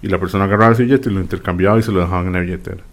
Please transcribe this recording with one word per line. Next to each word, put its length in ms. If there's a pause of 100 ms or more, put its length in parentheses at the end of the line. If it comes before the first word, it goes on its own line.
y 60
la 100
persona 240
agarraba 300
ese 100
billete 260
y 40
lo 80
intercambiaba 580
y 20
se 100
lo 100
dejaban 260
en 60
la 80
billetera. 520